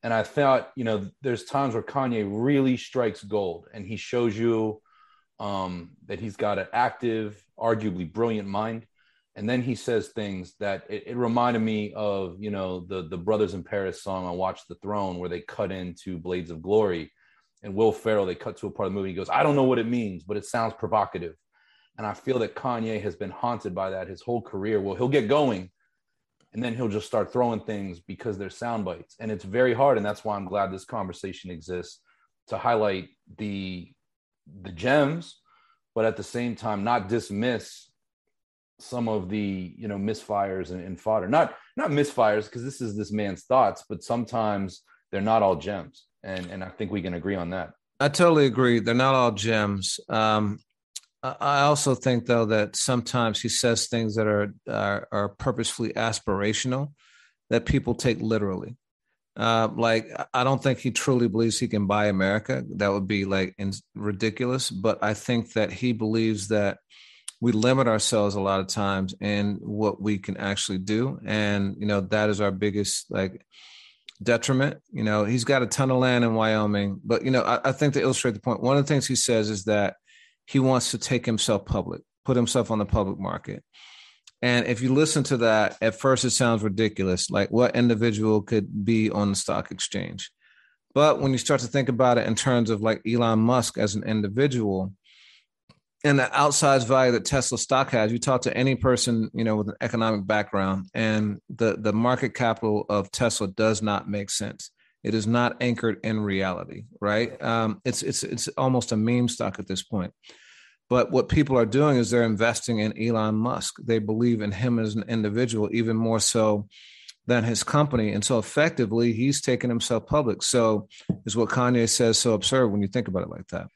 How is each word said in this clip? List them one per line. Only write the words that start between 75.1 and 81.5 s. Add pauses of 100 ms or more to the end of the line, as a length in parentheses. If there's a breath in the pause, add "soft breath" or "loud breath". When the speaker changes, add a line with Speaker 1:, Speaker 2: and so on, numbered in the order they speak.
Speaker 2:
he's
got
a
ton
of
land
in
Wyoming,
but,
you
know,
I,
I
think
to
illustrate
the
point,
one
of
the
things
he
says
is
that (520 soft breath)
he
wants
to
take
himself